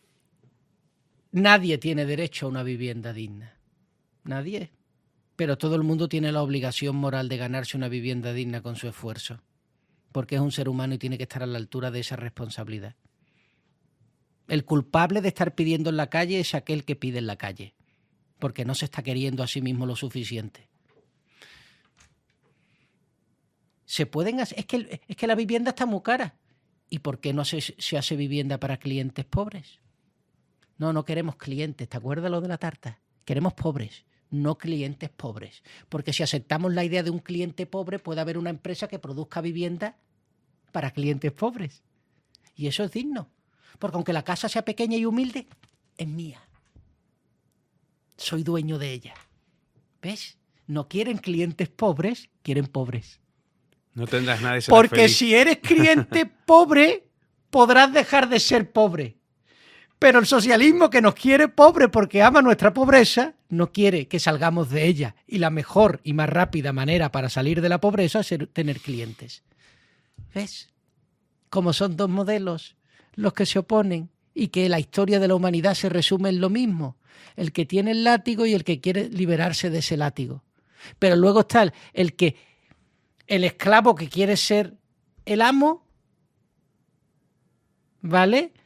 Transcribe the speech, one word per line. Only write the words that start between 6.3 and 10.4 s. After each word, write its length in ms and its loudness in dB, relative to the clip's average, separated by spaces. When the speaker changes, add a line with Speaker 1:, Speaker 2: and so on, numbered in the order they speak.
Speaker 1:
la 100 -2
obligación 540 -6
moral 320 -6
de 80 -6
ganarse 400 -8
una 120 -6
vivienda 440 -8
digna 300 -8
con 140 -12
su 120 -12
esfuerzo, 520 -14
porque 220 -6
es 60 -2